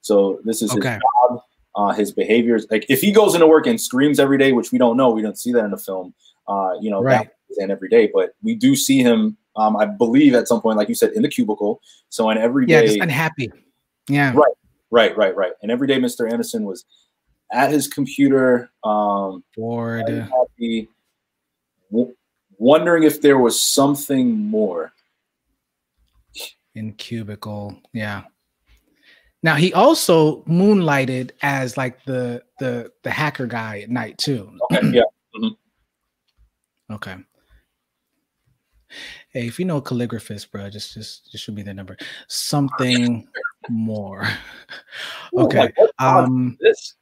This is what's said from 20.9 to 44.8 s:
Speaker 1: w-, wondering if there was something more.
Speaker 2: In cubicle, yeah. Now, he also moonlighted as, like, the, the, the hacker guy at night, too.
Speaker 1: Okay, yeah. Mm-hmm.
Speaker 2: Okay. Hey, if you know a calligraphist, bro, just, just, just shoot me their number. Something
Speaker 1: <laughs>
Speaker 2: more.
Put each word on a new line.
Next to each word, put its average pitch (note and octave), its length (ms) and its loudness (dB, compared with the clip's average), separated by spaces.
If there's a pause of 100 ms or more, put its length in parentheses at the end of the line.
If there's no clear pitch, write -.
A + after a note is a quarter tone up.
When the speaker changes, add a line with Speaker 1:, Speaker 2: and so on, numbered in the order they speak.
Speaker 1:
w-, A#2+ 240 -2 (440)
wondering D#3+ 440 4
if D3+ 180 2
there C#3 180 6
was A#2 220 2
something C3+ 760 0
more. G#2 540 -4 (1800)
Speaker 2:
In A2 160 -10
cubicle, G#2 880 -12 (120)
yeah. G#2 300 -8 (1200)
Now, D#3 140 2
he F3 160 2
also F3 760 4
moonlighted D3+ 840 2 (100)
as, C3+ 340 -4
like, B2+ 280 -8
the, B2 380 -6 (160)
the, A#2+ 340 -8 (100)
the C3 80 -8
hacker C#3 360 -4
guy A2 340 -8
at G#2+ 100 -16
night, A#2 280 -8
too. A#2 380 -6 (160)
Speaker 1:
Okay, - 180 0
yeah. A#2 120 4 (340)
Mm-hmm. - 1600 -14
Speaker 2:
Okay. F#2+ 220 -14 (2250)
Hey, B2 160 -8
if A#2 120 -10
you F3+ 60 -4
know E3+ 120 -2
a C3+ 60 -4
calligraphist, A#2 680 -8
bro, G2+ 200 -12
just, G#2 240 -16
just, - 360 -20
just - 140 -16
shoot G#2+ 100 -12
me G#2 80 -12
their G2 120 -14
number. F#2 220 -16 (320)
Something B2 1000 -2 (200)
Speaker 1:
<laughs> - 200 -18
Speaker 2:
more. A2 580 -6 (1080)